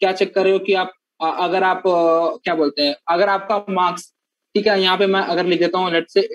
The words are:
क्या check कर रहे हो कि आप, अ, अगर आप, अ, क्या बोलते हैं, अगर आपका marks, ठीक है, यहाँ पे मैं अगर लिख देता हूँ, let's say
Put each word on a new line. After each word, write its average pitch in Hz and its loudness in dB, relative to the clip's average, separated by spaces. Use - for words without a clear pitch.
क्या 190 2
check 190 -2
कर 196 2
रहे 190 4
हो 196 2
कि 190 -2
आप, 185 -2
अ, 160 -2
अगर 180 -2
आप, 185 0
अ, 165 2
क्या 175 -2
बोलते 143 0
हैं, 143 0
अगर 175 2
आपका 202 -2
marks, 180 -2
ठीक 208 0
है, 196 2
यहाँ 185 2
पे 196 2
मैं 190 0
अगर 175 -2
लिख 170 0
देता 175 0
हूँ, 185 -2
let's 165 -4
say 196 4